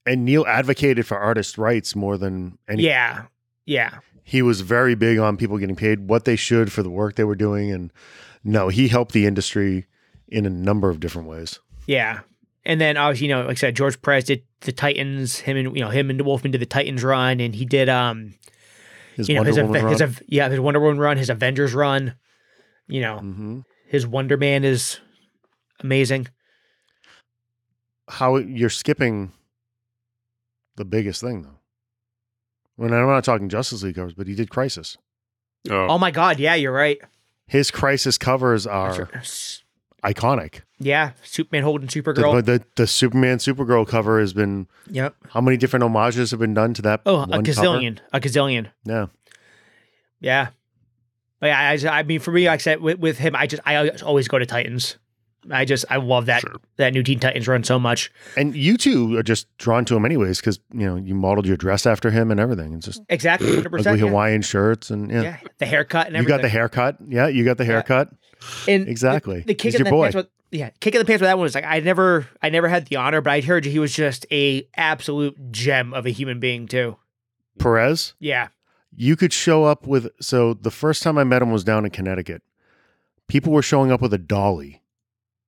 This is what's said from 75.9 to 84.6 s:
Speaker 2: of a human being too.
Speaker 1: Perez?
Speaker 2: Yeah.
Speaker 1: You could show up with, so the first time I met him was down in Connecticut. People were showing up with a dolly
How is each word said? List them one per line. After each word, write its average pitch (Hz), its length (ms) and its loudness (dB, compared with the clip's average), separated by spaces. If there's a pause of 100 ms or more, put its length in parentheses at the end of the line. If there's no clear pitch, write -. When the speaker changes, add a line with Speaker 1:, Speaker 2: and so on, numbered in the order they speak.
Speaker 2:
of 123 120 -6
a 127 40 0
human 123 300 -6
being 120 260 -4
too. 123 300 -4 (640)
Speaker 1:
Perez? 123 580 2
Speaker 2:
Yeah. 127 300 -4 (480)
Speaker 1:
You 123 180 2
could 170 180 2
show 156 320 4
up 147 220 2
with, 131 220 0 (120)
so 120 340 2
the 104 180 -4
first - 320 -2
time 156 140 2
I 139 60 4
met 123 160 4
him 120 120 2
was 107 100 0
down 107 220 0
in 101 80 -6
Connecticut. 92 500 -6 (840)
People 139 240 0
were 147 100 6
showing 135 300 4
up 120 80 2
with 120 120 0
a 101 60 0
dolly 87 640 -2 (640)